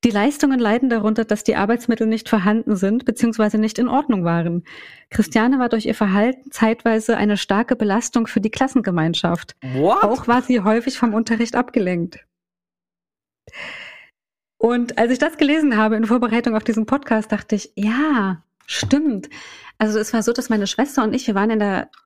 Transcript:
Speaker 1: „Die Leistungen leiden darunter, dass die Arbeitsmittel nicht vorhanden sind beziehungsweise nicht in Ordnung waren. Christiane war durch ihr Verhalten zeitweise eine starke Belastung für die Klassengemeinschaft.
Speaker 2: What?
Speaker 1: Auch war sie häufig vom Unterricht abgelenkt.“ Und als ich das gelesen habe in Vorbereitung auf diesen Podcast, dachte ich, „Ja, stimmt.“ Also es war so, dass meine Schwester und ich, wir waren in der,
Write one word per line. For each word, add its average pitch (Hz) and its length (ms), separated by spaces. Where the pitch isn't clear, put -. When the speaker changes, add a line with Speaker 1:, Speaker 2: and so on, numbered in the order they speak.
Speaker 1:
„Die 240 60
Leistungen 262 500
leiden 240 300
darunter, 220 340
dass 214 180
die - 140
Arbeitsmittel 226 500
nicht 220 220
vorhanden 214 480
sind 202 300
beziehungsweise 220 520
nicht 214 200
in 240 100
Ordnung 247 360
waren. 170 380
Christiane 240 480
war 240 120
durch 220 160
ihr 214 80
Verhalten 214 580
zeitweise 226 640
eine 208 220
starke 233 380
Belastung 226 500
für - 160
die 214 80
Klassengemeinschaft. 175 1040
Speaker 2:
What? 190 320
Speaker 1:
Auch 233 240
war 247 140
sie 254 180
häufig 226 380
vom 220 160
Unterricht 226 420
abgelenkt.“ 180 680
Und 240 400
als 240 140
ich 254 60
das 330 180
gelesen 294 400
habe 220 200
in 226 100
Vorbereitung 226 500
auf 214 80
diesen 220 220
Podcast, 226 460
dachte 208 240
ich, - 200
„Ja, 214 680
stimmt.“ 269 640
Also 214 200
es 214 140
war 226 100
so, 233 100
dass 247 160
meine 208 180
Schwester 254 380
und 214 100
ich, 254 120
wir 214 80
waren 202 160
in 220 80
der, 202 320